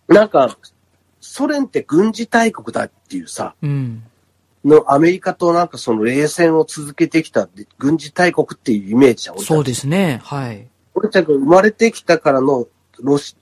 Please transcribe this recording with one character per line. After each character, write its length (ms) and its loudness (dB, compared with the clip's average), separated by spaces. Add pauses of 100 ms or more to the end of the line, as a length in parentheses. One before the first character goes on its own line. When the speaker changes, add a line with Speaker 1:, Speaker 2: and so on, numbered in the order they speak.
Speaker 1:
な 160 6
ん 40 -2
か、 280 0 (640)
ソ 260 -6
連 200 -4
っ 20 -20
て 140 -4
軍 300 0
事 140 -8
大 260 0
国 200 -14
だ 120 -6
っ 60 -12 (180)
て 80 -14
い 60 -10
う 60 -20
さ、 340 -12
Speaker 2:
う 40 -6
ん。 360 -6 (640)
Speaker 1:
の 280 6
ア 60 4
メ 140 4
リ 80 -6
カ 140 -6
と 180 0
な 120 0
ん 40 -4
か 100 -18
そ 160 -4
の 100 -2
冷 240 0
戦 280 2
を 80 2
続 300 -12
け 140 0
て 140 0
き 80 -20
た 180 -2 (300)
軍 180 0
事 160 -16
大 200 0
国 220 -2
っ 40 -20
て 140 -4
い 160 -4
う 40 -12
イ 20 -2
メ 160 6
ー 40 0
ジ 100 -12
じ 60 -14
ゃ 20 -16
ん、 40 -18
俺 60 -10
た 20 -8
ち。 40 -8
Speaker 2:
そ 120 0
う 40 -4
で 100 -4
す 120 -10
ね。 380 -2
は 280 -10
い。 160 -18 (260)
Speaker 1:
俺 160 -2
た 120 2
ち 40 -8
が 80 0
生 120 -2
ま 160 6
れ 80 2
て 220 0
き 100 -18
た 160 0
か 140 0
ら 80 0
の 260 -2 (320)
ロ 200 0
シ-、 240 -12